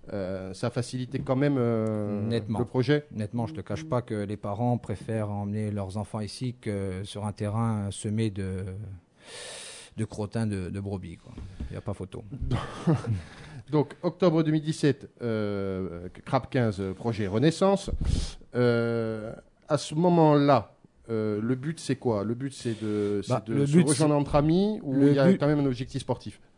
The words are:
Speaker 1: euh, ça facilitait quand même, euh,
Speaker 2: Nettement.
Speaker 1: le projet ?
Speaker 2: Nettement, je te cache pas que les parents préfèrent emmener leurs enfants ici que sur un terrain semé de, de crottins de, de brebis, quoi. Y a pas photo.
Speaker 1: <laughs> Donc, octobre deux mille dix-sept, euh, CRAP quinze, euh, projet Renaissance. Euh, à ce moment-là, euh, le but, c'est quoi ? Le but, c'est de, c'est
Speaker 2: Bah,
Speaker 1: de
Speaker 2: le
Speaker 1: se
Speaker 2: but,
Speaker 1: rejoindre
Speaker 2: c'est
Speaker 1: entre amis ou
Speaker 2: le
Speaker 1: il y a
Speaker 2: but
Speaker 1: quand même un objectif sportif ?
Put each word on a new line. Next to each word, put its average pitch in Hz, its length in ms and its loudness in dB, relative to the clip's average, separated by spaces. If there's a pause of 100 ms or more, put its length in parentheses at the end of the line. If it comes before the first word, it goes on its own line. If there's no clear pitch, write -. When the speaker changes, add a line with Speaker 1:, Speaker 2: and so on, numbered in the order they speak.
(120)
Speaker 1:
euh, 95 400 -4
ça 113 180 -4
facilitait 123 500 -6
quand 131 160 -2
même, 143 220 4
euh, 107 680 0
Speaker 2:
Nettement. 113 320 -2
Speaker 1:
le 123 60 0
projet ? 143 480 2
Speaker 2:
Nettement, 113 340 -4
je 160 80 -8
te 101 60 -8
cache 107 240 -6
pas 127 180 -2
que 113 120 -6
les 101 220 -4
parents 117 420 -2
préfèrent 107 520 -4
emmener 104 400 -4
leurs 98 260 -4
enfants 107 240 -6
ici 120 400 -8
que 98 440 -4
sur 101 200 -8
un 104 80 -4
terrain 104 580 -2
semé 110 400 -2
de, 95 340 -6 (1300)
de 107 80 -2
crottins 107 420 -4
de, 95 240 -2
de 98 100 -4
brebis, 92 380 -6
quoi. - 140 -20 (400)
Y 98 40 -8
a 101 40 -8
pas 101 140 -6
photo. 92 300 -10 (640)
Speaker 1:
<laughs> - 800 -4
Donc, 147 320 0
octobre 170 400 2
deux 151 80 2
mille 156 100 2
dix-sept, 147 480 0 (140)
euh, 98 840 -2 (180)
CRAP 127 240 -2
quinze, 110 300 2
euh, 95 120 -2
projet 107 340 -2
Renaissance. 160 640 2 (640)
Euh, 117 800 0 (360)
à 147 100 2
ce - 160 -8
moment-là, 151 800 6 (340)
euh, 107 320 0
le 120 140 0
but, 151 260 -4
c'est 131 160 -2
quoi ? 107 280 0
Le 113 100 0
but, 131 180 -4
c'est 110 300 -4
de, 104 400 0
c'est 120 100 -2
Speaker 2:
Bah, 120 140 2
Speaker 1:
de 113 80 -2
Speaker 2:
le 143 120 4
Speaker 1:
se 143 60 2
Speaker 2:
but, 156 160 8
Speaker 1:
rejoindre 147 260 4
Speaker 2:
c'est 143 60 4
Speaker 1:
entre 143 140 0
amis 180 480 4
ou 139 120 -4
Speaker 2:
le 139 160 8
Speaker 1:
il 143 40 6
y 139 40 6
a 135 80 6
Speaker 2:
but 151 120 8
Speaker 1:
quand 143 80 2
même 147 140 4
un 139 60 2
objectif 127 360 -4
sportif ? - 380 -6 (180)